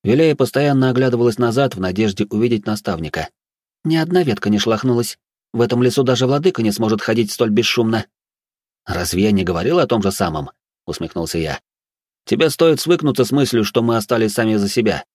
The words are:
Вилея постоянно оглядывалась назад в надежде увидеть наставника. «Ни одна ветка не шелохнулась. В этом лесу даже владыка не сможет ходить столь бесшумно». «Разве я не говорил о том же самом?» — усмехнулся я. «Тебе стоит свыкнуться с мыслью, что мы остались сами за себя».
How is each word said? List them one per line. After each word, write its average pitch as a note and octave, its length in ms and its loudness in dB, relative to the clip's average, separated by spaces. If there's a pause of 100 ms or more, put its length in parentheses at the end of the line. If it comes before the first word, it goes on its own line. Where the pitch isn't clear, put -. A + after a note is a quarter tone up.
Вилея D3 320 2
постоянно C3+ 540 2
оглядывалась A#2+ 480 2
назад B2 380 0
в G2 40 -8
надежде G2 460 -2
увидеть A2 400 -2
наставника. E2+ 640 -6 (540)
«Ни D#3+ 120 0
одна F3 280 0
ветка G#2+ 260 -2
не G#2 80 2
шелохнулась. A#2 600 0 (360)
В A#2 80 0
этом A#2+ 220 2
лесу B2+ 200 2
даже B2+ 220 2
владыка C#3+ 380 0
не G#2+ 80 2
сможет G#2+ 300 -2
ходить A2+ 300 0
столь A#2 180 0
бесшумно». A2 560 0 (800)
«Разве F2 380 -2
я - 80 2
не F#2+ 120 2
говорил F2+ 360 0
о D3 60 2
том A2+ 160 0
же G2 100 0
самом?» — E2+ 380 -4 (380)
усмехнулся E2 500 -6
я. D#2 220 -4 (680)
«Тебе D#3 240 2
стоит D#3+ 300 2
свыкнуться D3+ 460 0
с G#2+ 60 -6
мыслью, B2+ 320 2
что A#2 200 0
мы A#2 120 2
остались A2+ 380 0
сами A2 220 0
за G2+ 140 0
себя». G#2+ 460 -2